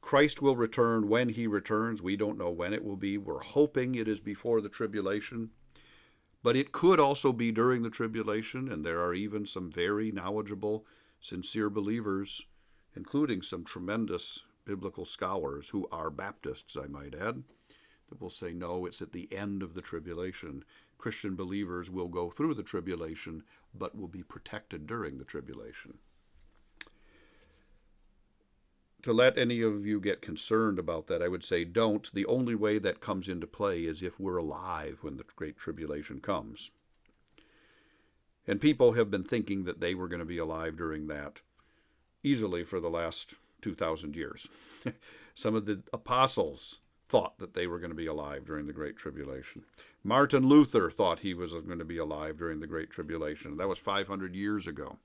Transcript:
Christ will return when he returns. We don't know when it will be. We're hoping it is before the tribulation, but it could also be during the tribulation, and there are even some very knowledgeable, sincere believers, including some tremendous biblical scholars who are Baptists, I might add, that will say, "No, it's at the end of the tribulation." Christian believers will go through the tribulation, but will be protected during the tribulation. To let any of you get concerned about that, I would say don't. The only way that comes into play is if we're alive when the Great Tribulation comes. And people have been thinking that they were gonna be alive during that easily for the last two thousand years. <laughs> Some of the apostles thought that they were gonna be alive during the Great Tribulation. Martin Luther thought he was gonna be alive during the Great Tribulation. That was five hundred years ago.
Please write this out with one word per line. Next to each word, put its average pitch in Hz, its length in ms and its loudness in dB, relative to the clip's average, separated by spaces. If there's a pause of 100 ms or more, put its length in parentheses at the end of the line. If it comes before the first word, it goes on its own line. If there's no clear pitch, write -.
Christ 147 400 4
will 135 140 8
return 113 520 4
when 120 220 6
he 113 160 -2
returns. 107 560 0
We 95 160 0
don't 104 220 0
know 87 100 0
when 87 240 -2
it 113 100 -4
will 101 140 -6
be. 101 220 -2
We're 82 200 -4
hoping 135 540 2
it 113 140 0
is 104 120 0
before 110 420 2
the 104 80 -6
tribulation, 107 800 -2 (920)
but 120 140 4
it 139 160 2
could 170 280 8
also 139 320 6
be 117 200 2
during 117 320 4
the 113 80 -4
tribulation, 113 800 -4
and 78 120 -4
there 85 180 0
are 87 120 2
even 104 320 -2
some 92 240 -6
very 104 420 0
knowledgeable, 104 760 -4 (320)
sincere 104 500 -2
believers, 101 760 -2 (480)
including 110 480 -2
some 85 200 -8
tremendous 92 800 -4 (220)
biblical 95 380 -6
scholars 78 680 -4
who 98 220 -2
are 80 180 -4
Baptists, 82 680 -10
I 69 100 -8
might 71 260 -12
add, 113 300 -4 (680)
that - 120 -16
will 90 80 -8
say, 87 240 -8
"No, 90 320 -4
it's - 160 -8
at 82 100 -10
the 87 220 -10
end 101 280 -4
of 85 120 -8
the 90 80 -8
tribulation." 85 840 -8 (340)
Christian 107 380 -6
believers 90 540 -4
will 90 180 -4
go 87 220 -2
through 151 240 -2
the 104 100 -6
tribulation, 82 800 -6 (300)
but 90 200 -8
will 98 140 -10
be 87 160 -12
protected - 640 -12
during 82 300 -6
the 65 80 -12
tribulation. - 720 -14 (3000)
To 123 100 -2
let 123 260 8
any 120 240 4
of 104 240 2
you 107 140 2
get 95 220 0
concerned 104 580 2
about 82 280 -4
that, 87 140 0
I 87 60 2
would 90 160 -2
say 87 220 0
don't. 107 480 2
The 98 140 0
only 120 280 2
way 107 240 2
that 95 220 -2
comes 95 260 -4
into 87 180 -4
play 92 380 -2
is 80 180 -4
if 90 160 -6
we're 92 200 -2
alive 78 640 -4
when 71 160 -8
the - 80 -12 (100)
Great 76 220 -8
Tribulation 73 640 -6
comes. 58 500 -6 (1800)
And 101 140 0
people 131 320 8
have 110 180 4
been 95 140 -2
thinking 101 400 0
that 85 160 -4
they 90 120 2
were 92 140 -4
gonna 85 160 -6
be 85 140 -6
alive 80 400 -4
during 78 300 -4
that 73 340 -8 (840)
easily 107 400 2
for 90 160 -4
the 85 100 -2
last 82 440 -4 (280)
two 92 140 -4
thousand 80 400 -4
years. - 340 -10 (360)
<laughs> 127 80 -4 (420)
Some 110 200 -2
of 107 100 0
the 101 260 -2
apostles 120 880 0 (280)
thought - 320 2
that 92 140 -12
they 90 140 -2
were 87 120 -4
gonna 85 140 -8
be 80 140 -4
alive 73 380 -6
during 76 220 -6
the 76 60 -8
Great 76 220 -6
Tribulation. 67 720 -10 (360)
Martin 131 460 6
Luther 127 420 10
thought 87 300 4
he 95 140 -4
was 85 200 -4
gonna 85 320 -6
be 82 120 -6
alive 78 400 -4
during 82 240 -4
the 80 60 -10
Great 80 220 -6
Tribulation. 78 680 -6
That 92 100 -2
was 92 120 -2
five 98 280 -2
hundred 95 260 -6
years 101 320 -2
ago. 73 400 -10